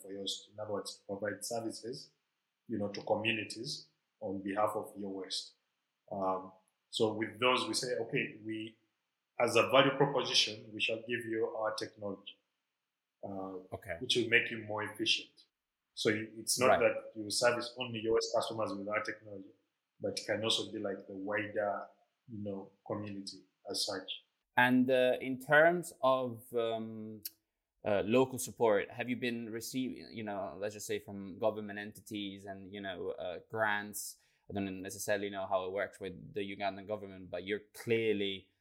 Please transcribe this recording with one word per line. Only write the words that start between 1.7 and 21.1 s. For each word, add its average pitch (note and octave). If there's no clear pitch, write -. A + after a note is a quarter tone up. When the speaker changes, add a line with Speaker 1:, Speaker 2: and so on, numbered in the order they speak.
Speaker 1:
you A2
know, G2+
to G2+
communities A2
on G#2+
behalf G2+
of G2+
your G2+
waste. F#2
Um, F#2+
so A2
with G#2
those, B2
we A2
say, B2
"Okay, A2+
we, A2
as A#2
a A2
value C3+
proposition, A2+
we G#2+
shall A2+
give A#2
you A2+
our A2
technology, G#2+
uh, F#2+
Speaker 2:
Okay. E2+
Speaker 1:
which B2
will A2
make A#2
you A2
more G#2
efficient." -
So -
you, A2
it's -
not B2+
Speaker 2:
Right. A#2
Speaker 1:
that -
you G#2+
service A#2
only A#2+
your A2+
waste A2+
customers A2
with G2+
our G#2+
technology, G2
but G2+
it -
can G#2+
also G#2
be A2
like G2
the G2+